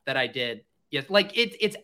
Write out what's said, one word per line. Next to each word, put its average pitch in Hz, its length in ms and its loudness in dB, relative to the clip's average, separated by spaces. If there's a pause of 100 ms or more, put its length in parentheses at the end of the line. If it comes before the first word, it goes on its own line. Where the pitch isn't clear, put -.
that 135 120 -2
I 131 80 2
did, 120 380 -6 (260)
yes, 143 200 -4
like, 196 280 4
it's, 233 220 2
it's 208 240 0